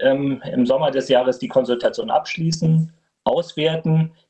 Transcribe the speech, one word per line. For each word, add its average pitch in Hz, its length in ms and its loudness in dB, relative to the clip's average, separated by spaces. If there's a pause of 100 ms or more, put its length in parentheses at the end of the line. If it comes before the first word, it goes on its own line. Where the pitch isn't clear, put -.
ähm, 135 400 0 (100)
im 123 140 2
Sommer 139 240 2
des 135 180 -2
Jahres 127 300 2
die 127 100 -8
Konsultation 120 640 0
abschließen, 160 800 0 (340)
auswerten. 160 840 0 (180)